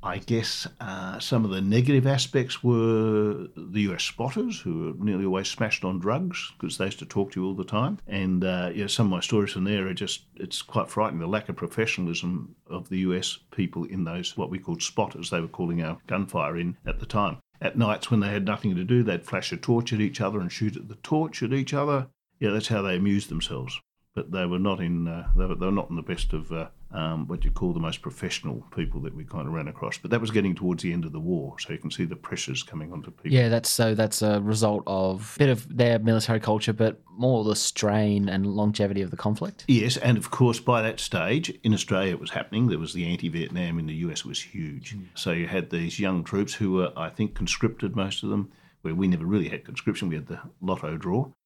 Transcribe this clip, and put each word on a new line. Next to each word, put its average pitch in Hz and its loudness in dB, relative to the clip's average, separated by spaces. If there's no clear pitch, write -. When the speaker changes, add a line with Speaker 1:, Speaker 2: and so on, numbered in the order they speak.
Speaker 1:
I 92 -4
guess, 113 -2
uh, 95 -8
some 117 2
of 104 0
the 95 -2
negative 123 6
aspects 131 0
were 110 4
the 85 -2
U 98 4
S 82 -4
spotters, 202 -2
who 80 -2
were 87 -6
nearly 98 2
always 95 0
smashed - -2
on 92 0
drugs 143 -2
'cause - -6
they 95 2
used 98 -4
to - -10
talk - 0
to 92 -4
you 92 0
all 95 -2
the 95 -4
time. 120 0
And, 92 2
uh, 90 0
you 98 -4
know, 98 -2
some 107 2
of 98 4
my 90 0
stories 101 0
from 92 -2
there 98 0
are 92 -4
just, 95 -6
it's - -8
quite - -2
frightening, 104 0
the 82 -4
lack 104 -2
of 87 -6
professionalism 87 -2
of 87 -10
the 92 -2
U 92 2
S - -4
people 90 -2
in 95 -4
those, 87 -6
what 92 -4
we 92 -6
called 85 -4
spotters, - -4
they 87 -2
were 85 -6
calling 85 -4
our 80 -6
gunfire 85 -2
in 87 -4
at - -2
the - -8
time. 101 -2
At - -4
nights 107 2
when 113 4
they 101 0
had 101 0
nothing 98 0
to 90 -2
do, 123 6
they'd 95 0
flash - -4
a 87 -6
torch 117 2
at 107 0
each 107 0
other 104 0
and 87 -4
shoot 101 -2
at - -12
the 107 -14
torch - -2
at 127 0
each 135 -2
other. 143 2
Yeah, 107 2
that's 107 0
how 107 2
they 98 0
amused 101 2
themselves, 65 -6
but - -6
they 92 0
were 90 0
not 95 2
in, 85 0
uh, 85 -6
they 92 6
were, 92 0
they 90 -2
were 95 2
not 101 0
in 85 -4
the 80 -4
best - -2
of, 80 -4
uh, 80 -4
um, 80 -2
what 87 -2
you - 4
call 90 0
the 82 -2
most 82 -2
professional - -6
people 80 -2
that 73 -8
we - -12
kind 76 -8
of 78 -4
ran - -4
across. - -8
But - -6
that 117 2
was 110 -4
getting 98 4
towards 90 -2
the 87 0
end 85 -2
of 78 -8
the 78 -6
war, 80 -2
so - -8
you 78 -6
can 73 -6
see 90 -2
the 82 -6
pressures - -6
coming 78 -10
onto 78 -10
people. - -6
Speaker 2:
Yeah, 123 6
that's, 113 2
so 113 4
that's 107 2
a 104 4
result 107 2
of 95 0
a - -16
bit 143 6
of - -2
their 120 6
military 110 4
culture, 110 2
but 110 2
more 120 4
the 107 4
strain 104 4
and 95 2
longevity 101 2
of 90 -2
the - -8
conflict. - -2
Speaker 1:
Yes, 127 6
and 120 6
of 98 -2
course 117 4
by 120 4
that 110 -2
stage 107 0
in 107 6
Australia 95 2
it 76 -4
was 82 -10
happening. 117 0
There 85 2
was 80 -6
the 87 -2
anti-Vietnam 85 -2
in 80 -4
the 78 -6
U 82 -2
S - -8
was - -8
huge. 76 -10
Speaker 3:
Mm. 92 -12
Speaker 1:
So - -2
you 85 0
had 90 -4
these 85 -4
young 92 0
troops 101 -2
who 101 0
were, 90 2
I 80 -6
think, 107 -4
conscripted, - -2
most 98 -2
of 104 -2
them, 104 0
where 80 -4
we 95 4
never 82 2
really 92 2
had - -8
conscription. - -2
We 80 -2
had 76 -8
the 85 -8
lotto 90 -2
draw. 98 0